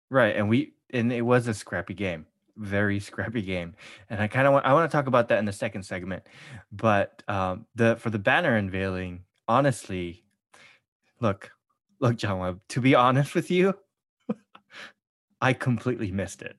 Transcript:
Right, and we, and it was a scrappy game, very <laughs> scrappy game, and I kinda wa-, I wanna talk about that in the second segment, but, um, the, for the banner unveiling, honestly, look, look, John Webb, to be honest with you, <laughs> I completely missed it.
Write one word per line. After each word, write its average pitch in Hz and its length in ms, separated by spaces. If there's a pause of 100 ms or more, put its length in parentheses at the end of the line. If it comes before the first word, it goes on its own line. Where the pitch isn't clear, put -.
Right, 123 280
and 104 120
we, 120 260 (180)
and 120 200
it 120 100
was 120 260
a 110 60
scrappy 90 400
game, 87 320 (300)
very 101 440
<laughs> 98 80
scrappy 110 340
game, 90 320 (340)
and 101 120
I 107 80
kinda 135 240
wa-, 139 100
I 127 100
wanna 165 140
talk 143 220
about 120 220
that 107 100
in 107 60
the 101 60
second 107 300
segment, 92 460 (420)
but, 104 560
um, 95 480
the, 113 220
for - 140
the 107 100
banner 127 340
unveiling, 92 720 (220)
honestly, 107 800 (960)
look, 101 300 (480)
look, 123 180
John 101 220
Webb, 92 300
to - 120
be 131 140
honest 127 400
with 175 160
you, 185 240 (540)
<laughs> - 1120
I 127 140
completely 113 580
missed 95 300
it. - 160